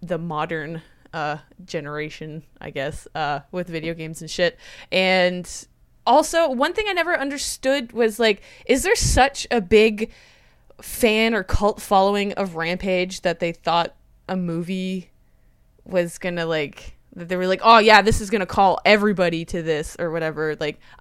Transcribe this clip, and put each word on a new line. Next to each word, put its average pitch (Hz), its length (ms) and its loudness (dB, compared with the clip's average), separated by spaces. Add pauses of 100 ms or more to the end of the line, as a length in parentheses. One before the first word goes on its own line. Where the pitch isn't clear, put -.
the 170 160 -6
modern, 160 640 -8 (300)
uh, 151 260 -6 (260)
generation, 151 760 -10 (180)
I - 100 -14
guess, 139 440 -8
uh, 147 260 -4 (100)
with 180 180 -6
video 165 260 -6
games 160 260 -12
and 160 100 -14
shit. 175 260 0 (360)
And 180 580 2 (560)
also, 311 440 4
one 269 220 0
thing 427 160 -4
I 403 40 -2
never 339 260 2
understood 277 720 -2
was, 226 280 0
like, 214 220 2 (240)
is 247 180 4
there 392 120 2
such - 540 2
a 233 100 2
big 214 520 4 (680)
fan 226 540 0
or 202 80 -2
cult 208 400 0
following 202 520 2
of 190 200 -6
Rampage 180 680 -2
that 170 180 -2
they 170 120 -2
thought 170 420 -2 (340)
a 190 80 -4
movie 185 720 -6 (760)
was 175 340 -2
gonna, 175 280 -6
like, 156 460 -6 (220)
that 175 140 -14
they 180 80 -2
were 185 100 -2
like, 185 180 0
"Oh 226 140 8
yeah, 214 240 8
this 226 180 2
is 208 80 -10
gonna 214 160 -2
call 196 400 4
everybody 185 600 2
to 175 160 -6
this," 160 360 -4
or 170 120 -4
whatever. 156 500 -4
Like, 151 180 -6 (220)